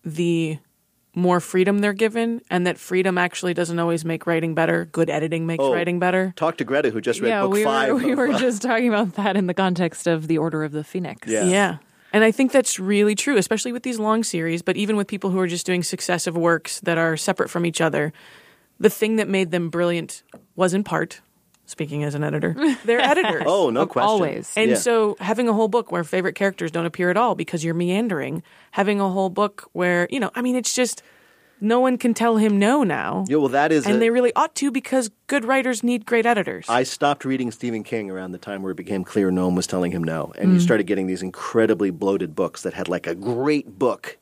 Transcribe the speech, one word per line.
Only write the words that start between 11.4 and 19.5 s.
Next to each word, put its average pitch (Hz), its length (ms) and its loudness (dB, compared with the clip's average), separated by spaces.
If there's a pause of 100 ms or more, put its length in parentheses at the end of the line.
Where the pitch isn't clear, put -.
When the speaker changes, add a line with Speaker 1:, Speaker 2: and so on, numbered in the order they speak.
Speaker 1:
Yeah. 180 320 2 (360)
And 214 100 6
I 220 80 6
think 254 220 2
that's - 260 2
really 208 360 2
true, 269 220 0
especially 220 360 0
with 240 100 -8
these 240 160 -4
long 220 240 0
series, 165 400 -4
but 185 140 -2
even 208 200 0
with 202 120 -2
people 196 220 -4
who 185 100 0
are 180 80 0
just 170 180 -6
doing 180 160 0
successive 175 540 -4
works 170 440 0
that 170 180 0
are 165 180 0
separate - 340 -2
from 175 160 -2
each 165 140 -2
other. 151 320 0 (680)
The 196 120 6
thing 220 260 -2
that 214 120 0
made 190 220 0